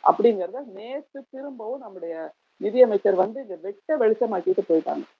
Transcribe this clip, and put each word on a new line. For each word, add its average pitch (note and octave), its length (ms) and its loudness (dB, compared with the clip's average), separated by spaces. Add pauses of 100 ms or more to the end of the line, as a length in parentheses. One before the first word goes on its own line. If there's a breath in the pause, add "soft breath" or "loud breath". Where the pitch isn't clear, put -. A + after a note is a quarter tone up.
அப்படிங்கிறத G#3+ 680 2
நேத்து C4 560 -12
திரும்பவும் C4 500 -10
நம்முடைய E3+ 500 -10 (260)
நிதியமைச்சர் G#3 580 4
வந்து A3 300 -2
இதை G3 180 -12
வெட்ட G3+ 340 -6
வெளிச்சமாக்கிட்டு A3 640 0 (100)
போயிட்டாங்க. D#3+ 340 0 (180)